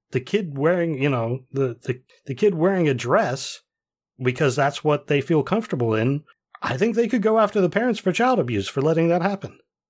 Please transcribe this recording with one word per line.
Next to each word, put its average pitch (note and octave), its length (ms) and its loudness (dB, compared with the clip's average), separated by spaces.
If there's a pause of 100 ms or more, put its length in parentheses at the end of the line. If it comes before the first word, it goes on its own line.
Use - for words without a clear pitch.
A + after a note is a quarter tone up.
(120)
the C3 100 0
kid E3 360 -4
wearing, E3 440 0
you C#3+ 80 2
know, B2 300 -2 (120)
the, C3 320 -2
the, B2 180 -6 (260)
the C3+ 80 -8
kid G#3 200 2
wearing F3 320 2
a C#3 60 2
dress C3+ 680 -2 (600)
because B2+ 340 0
that's C#3 280 0
what D3 240 0
they C#3+ 120 2
feel D3+ 240 0
comfortable C#3+ 520 -2
in, C3+ 280 0 (380)
I - 160 -6
think G#3 180 0
they A#3 140 0
could B3 120 0
go A3 180 2
after G#3 200 2
the F3 100 4
parents A#3 300 0
for F3+ 140 0
child A#3+ 260 2
abuse A#2 300 -2
for C#3 120 -4
letting E3 280 2
that F3 120 2
happen. G3 360 -6 (320)